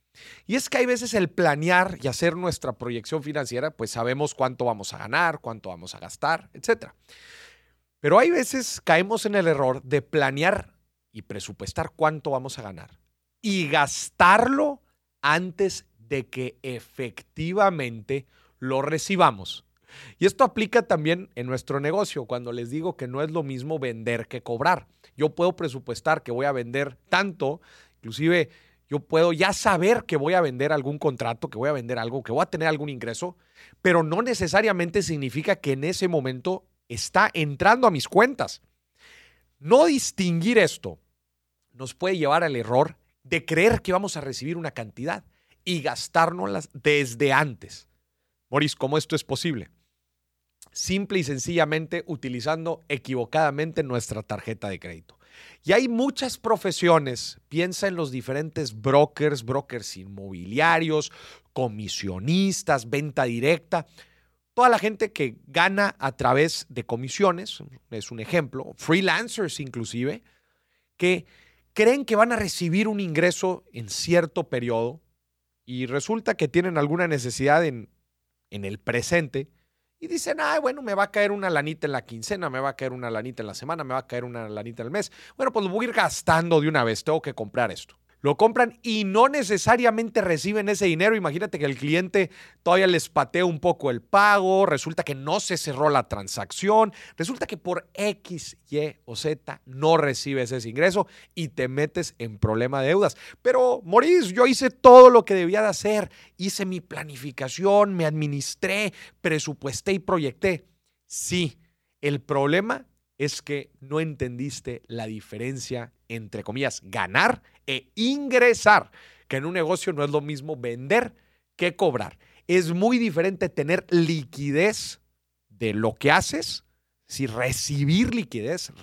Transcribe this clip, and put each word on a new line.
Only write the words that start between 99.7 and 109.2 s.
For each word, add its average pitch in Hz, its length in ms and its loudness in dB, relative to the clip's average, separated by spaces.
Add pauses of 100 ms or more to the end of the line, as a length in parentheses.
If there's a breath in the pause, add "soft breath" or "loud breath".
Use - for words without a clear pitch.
recibes 135 540 -2
ese 117 180 -6
ingreso 175 360 2 (300 loud breath)
y 160 140 -6
te 127 180 -4
metes 147 500 -4
en 110 220 -10
problema 120 420 0
de 131 60 0
deudas. 175 280 2 (280 loud breath)
"Pero, 254 400 2
Moris, 240 500 4
yo 247 140 6
hice 262 240 2
todo 254 400 12
lo 233 120 8
que 196 120 0
debía 185 260 0
de 214 60 2
hacer, 208 420 -2 (260 soft breath)
hice 196 300 -4
mi 185 160 -6
planificación, 151 1120 0
me 170 140 0
administré, 156 840 -4 (300 loud breath)